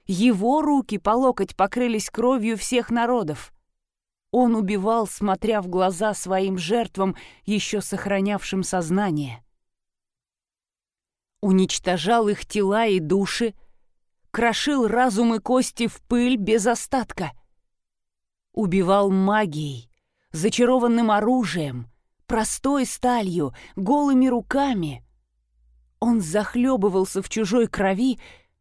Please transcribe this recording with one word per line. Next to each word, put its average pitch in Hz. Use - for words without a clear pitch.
Его 226
руки 277
по 202
локоть 240
покрылись 220
кровью 226
всех 233
народов. 233
Он 240
убивал, 208
смотря 208
в 180
глаза 185
своим 190
жертвам, 190
еще 208
сохранявшим 196
сознание. 160
Уничтожал 190
их -
тела 208
и 190
души, 196
крошил 233
разум 233
и 214
кости 247
в -
пыль 247
без 208
остатка. 226
Убивал 196
магией, 175
зачарованным 233
оружием, 180
простой 254
сталью, 185
голыми 262
руками. 220
Он 226
захлебывался 196
в -
чужой 220
крови 208